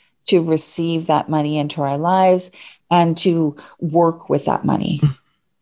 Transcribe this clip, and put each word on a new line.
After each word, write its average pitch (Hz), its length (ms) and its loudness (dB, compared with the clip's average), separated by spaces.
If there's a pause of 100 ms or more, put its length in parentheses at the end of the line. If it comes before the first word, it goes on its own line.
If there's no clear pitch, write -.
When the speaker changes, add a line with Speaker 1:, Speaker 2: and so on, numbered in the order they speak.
(260)
Speaker 1:
to 175 180 2
receive 165 640 -2
that 151 220 0
money 151 280 -2
into 147 240 -4
our 139 160 -2
lives 185 540 2 (400)
and 170 280 2
to 165 360 0 (240)
work 165 500 0
with 143 160 -2
that - 200 -2
money, 139 360 -2
Speaker 2:
Mm. 143 160 0 (440)